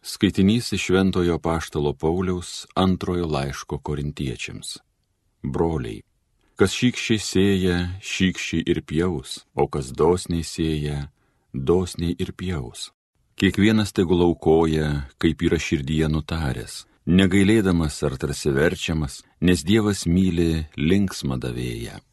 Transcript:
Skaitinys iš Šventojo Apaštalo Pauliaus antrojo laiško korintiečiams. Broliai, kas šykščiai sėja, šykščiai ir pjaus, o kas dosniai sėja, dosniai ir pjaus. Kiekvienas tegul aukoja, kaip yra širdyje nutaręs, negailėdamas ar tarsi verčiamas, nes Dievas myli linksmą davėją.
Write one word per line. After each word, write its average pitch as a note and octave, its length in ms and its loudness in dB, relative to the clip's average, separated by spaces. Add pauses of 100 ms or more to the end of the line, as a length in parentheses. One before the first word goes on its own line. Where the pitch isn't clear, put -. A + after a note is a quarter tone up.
Skaitinys G2+ 640 2
iš G2 140 -4
Šventojo F2+ 500 2
Apaštalo D#2 580 -2
Pauliaus F2+ 720 -4 (100)
antrojo F#2 520 0
laiško C#2 560 -4
korintiečiams. D2 960 -8 (680)
Broliai, C#2 560 -2 (560)
kas G2 160 4
šykščiai A#2 480 0
sėja, F#2+ 560 2 (240)
šykščiai - 720 -2
ir D#2 160 0
pjaus, D#2 540 -4 (100)
o - 160 0
kas C2+ 240 -6
dosniai E2 560 2
sėja, D2 640 -4 (420)
dosniai F2 720 0
ir F2 160 -6
pjaus. D#2+ 540 -8 (420)
Kiekvienas G2+ 560 2
tegul F2 320 2
aukoja, D#2 880 2 (100)
kaip E2 240 0
yra E2 160 2
širdyje D#2 480 0
nutaręs, D#2 800 -4 (180)
negailėdamas F#2+ 1040 4
ar C2+ 80 -2
tarsi C#2+ 400 -2
verčiamas, D#2 680 -2 (160)
nes F2 260 2
Dievas G#2 400 2
myli E2+ 560 2 (160)
linksmą E2 560 0
davėją. A#1+ 640 -8 (120)